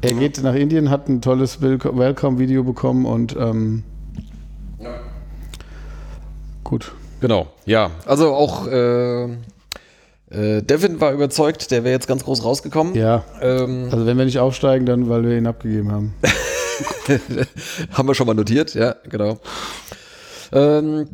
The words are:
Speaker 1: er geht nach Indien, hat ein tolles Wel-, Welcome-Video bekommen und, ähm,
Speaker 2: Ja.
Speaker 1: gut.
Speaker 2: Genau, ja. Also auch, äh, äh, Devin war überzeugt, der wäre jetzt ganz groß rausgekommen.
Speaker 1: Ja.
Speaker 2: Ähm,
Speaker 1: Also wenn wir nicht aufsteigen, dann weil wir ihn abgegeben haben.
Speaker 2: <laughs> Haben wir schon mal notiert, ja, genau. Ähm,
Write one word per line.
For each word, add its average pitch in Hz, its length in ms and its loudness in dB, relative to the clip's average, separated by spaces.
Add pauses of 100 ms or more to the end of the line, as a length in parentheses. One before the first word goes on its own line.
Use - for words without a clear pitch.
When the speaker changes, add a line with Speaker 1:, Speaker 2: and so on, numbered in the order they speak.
Speaker 1:
er 123 120 2
geht 139 300 0
nach 131 100 2
Indien, 147 380 2
hat 139 180 0
ein 131 100 2
tolles 127 420 0
Wel-, 131 220 2
Welcome-Video 131 800 2
bekommen 127 440 0
und, 117 300 0
ähm, 110 460 0 (960)
Speaker 2:
Ja. - 120 -12 (1700)
Speaker 1:
gut. - 280 -4 (300)
Speaker 2:
Genau, 107 260 2 (180)
ja. 107 240 4 (160)
Also 143 300 4
auch, - 320 0
äh, 123 560 2 (1040)
äh, 107 320 2
Devin 165 400 2
war 151 100 6
überzeugt, 143 600 0
der 120 120 4
wäre 127 100 2
jetzt 127 140 0
ganz 135 160 0
groß 131 200 -2
rausgekommen. 139 500 0
Speaker 1:
Ja. 113 300 4 (180)
Speaker 2:
Ähm, 127 480 0
Speaker 1:
Also 117 160 2
wenn 120 120 4
wir 131 80 4
nicht 131 140 2
aufsteigen, 131 460 2
dann 123 240 2
weil 117 140 2
wir 120 140 2
ihn 117 100 2
abgegeben 107 440 -2
haben. 104 300 -2
Speaker 2:
<laughs> - 1700 -4
Haben 135 140 0
wir 135 80 2
schon 123 120 2
mal 110 60 2
notiert, 110 420 0
ja, 117 200 0 (140)
genau. 107 300 -2 (1120)
Ähm, 151 640 4